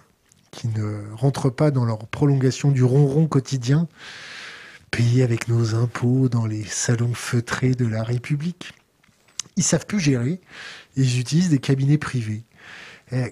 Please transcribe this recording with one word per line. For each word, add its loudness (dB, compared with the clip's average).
qui -8
ne -4
rentre 0
pas 2
dans 2
leur 0
prolongation 2
du 2
ronron 4
quotidien, 0
payé 2
avec 0
nos 0
impôts 0
dans 0
les -4
salons -2
feutrés -2
de 0
la -2
République, -6
ils 0
savent 0
plus -4
gérer, 0
ils 2
utilisent 0
des 4
cabinets 2
privés. -6
Euh, -2